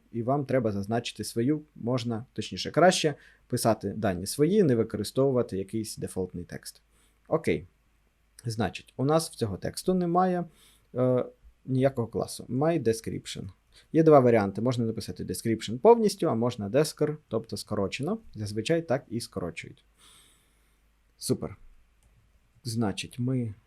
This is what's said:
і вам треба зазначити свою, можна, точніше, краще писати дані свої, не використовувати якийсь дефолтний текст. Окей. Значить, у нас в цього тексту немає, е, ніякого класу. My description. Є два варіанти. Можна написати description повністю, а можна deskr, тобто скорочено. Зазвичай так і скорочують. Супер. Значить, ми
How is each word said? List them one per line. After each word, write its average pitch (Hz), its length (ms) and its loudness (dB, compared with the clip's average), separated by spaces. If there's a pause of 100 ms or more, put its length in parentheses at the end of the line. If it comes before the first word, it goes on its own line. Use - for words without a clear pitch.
(120)
і 117 100 -4
вам 135 220 0
треба 120 280 0
зазначити 104 520 -4
свою, 143 380 0 (120)
можна, 117 580 -2
точніше, 98 380 -6
краще 165 440 4 (320)
писати 107 500 0
дані 95 300 -2
свої, 170 360 4
не 131 140 4
використовувати 117 800 0
якийсь 107 380 -6
дефолтний 92 480 -8
текст. - 380 -18 (460)
Окей. 104 380 -2 (800)
Значить, 110 520 -4
у 127 80 -2
нас 160 260 2
в - 40 -18
цього 98 220 -4
тексту - 380 -4
немає, 180 500 0 (500)
е, 127 300 2 (420)
ніякого 131 420 0
класу. - 400 -6
My 151 340 0
description. 101 680 -4 (440)
Є 160 100 6
два 151 180 10
варіанти. 113 400 4
Можна 120 260 0
написати - 380 -6
description 113 540 -4
повністю, 220 500 4
а 127 60 0
можна 113 360 -2
deskr, 151 460 0 (120)
тобто 107 280 -6
скорочено. 107 640 -4 (160)
Зазвичай 107 480 -2
так 131 260 -2
і 117 120 -6
скорочують. - 640 -10 (1300)
Супер. - 380 -4 (1080)
Значить, 110 540 -4
ми 123 360 -4 (120)